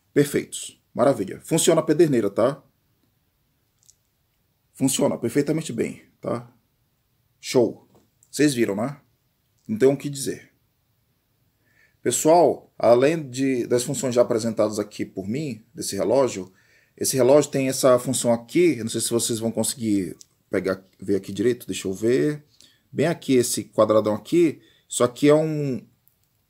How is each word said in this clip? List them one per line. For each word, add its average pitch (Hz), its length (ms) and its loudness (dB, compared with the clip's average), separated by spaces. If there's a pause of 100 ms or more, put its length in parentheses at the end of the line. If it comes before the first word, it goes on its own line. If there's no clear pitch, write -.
(120)
Perfeitos. - 720 -2 (100)
Maravilha. 123 520 0
Funciona 160 360 2
a - 40 -6
pederneira, 147 440 2
tá? 123 320 0 (2250)
Funciona 131 420 0
perfeitamente 147 560 -2
bem, 98 300 -6 (180)
tá? 120 320 -8 (880)
Show. - 480 0 (400)
Vocês 147 240 2
viram, 110 220 0
né? 123 260 -6 (680)
Não 107 100 -4
tem 131 100 6
o 143 80 2
que 143 140 -8
dizer. 135 420 -10 (1500)
Pessoal, 151 760 2
além 135 540 4
de, 127 380 -2
das 120 160 0
funções 131 300 -4
já 123 80 4
apresentadas 110 580 -2
aqui - 240 -8
por 95 240 -10
mim, 127 440 -8
desse - 220 -10
relógio, 98 580 -2 (440)
esse - 200 -4
relógio 139 360 4
tem 135 160 -2
essa 131 320 4
função 123 320 -2
aqui, 147 460 0
eu 107 60 -6
não 113 60 -6
sei 113 100 -4
se - 100 -4
vocês 117 280 -2
vão 113 120 -4
conseguir 110 680 -2 (320)
pegar, 95 320 -2 (200)
ver 98 160 -2
aqui 95 160 -6
direito, 117 340 -2
deixa 95 220 -6
eu 95 40 -4
ver. 135 520 -2 (480)
Bem 135 160 0
aqui, 135 260 -2
esse 117 300 0
quadradão 107 500 0
aqui, 160 480 -2 (260)
isso - 140 -4
aqui 131 260 0
é 147 60 6
um, 151 500 -2 (640)